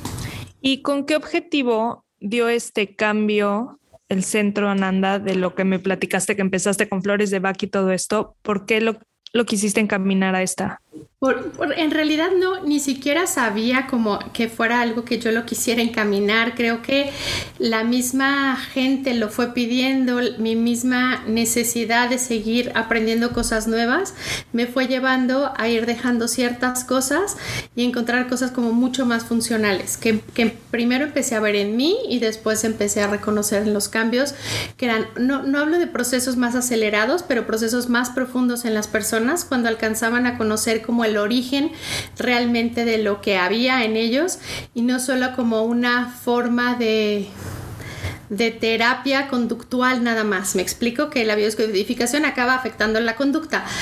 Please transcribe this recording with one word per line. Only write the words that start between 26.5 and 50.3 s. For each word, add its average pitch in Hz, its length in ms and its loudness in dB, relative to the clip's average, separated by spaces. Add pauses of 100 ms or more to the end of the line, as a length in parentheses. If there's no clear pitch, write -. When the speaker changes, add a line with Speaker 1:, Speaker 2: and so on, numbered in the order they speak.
Speaker 2:
cosas 285 520 0 (400)
y 240 80 0
encontrar 247 420 0
cosas 254 240 0
como 233 220 0
mucho 254 320 2
más 233 200 0
funcionales, 220 720 0
que, 214 220 2 (140)
que 226 220 2 (140)
primero 240 340 2
empecé 285 320 -2
a 214 40 0
ver 214 140 2
en 202 220 0
mí 320 220 2 (100)
y 240 100 0
después 220 460 -2
empecé 214 380 0
a 202 60 2
reconocer 208 540 0
en 214 120 2
los 202 160 -2
cambios, 240 440 0 (440)
que 254 80 -2
eran, 220 200 0 (120)
no, 262 240 2
no 277 180 0
hablo 311 180 2
de 339 80 2
procesos 247 520 -2
más 240 160 2
acelerados, 226 680 2
pero 233 240 0
procesos 233 440 0
más 240 180 2
profundos 247 560 -2
en 226 80 0
las 214 160 0
personas 226 560 0
cuando 240 240 0
alcanzaban 226 580 0
a 247 120 -2
conocer 220 420 0
como 233 240 0
el 220 140 2
origen 254 540 0 (460)
realmente 240 640 2
de 226 140 2
lo 208 220 0
que 202 160 0
había 226 480 2
en 220 120 0
ellos 247 420 0 (360)
y 233 80 -2
no 247 180 2
solo 254 340 0
como 226 300 2
una 240 420 2
forma 240 680 0
de, 214 500 0 (1040)
de 226 240 0
terapia 240 720 0
conductual 247 800 0
nada 226 180 0
más. 196 320 0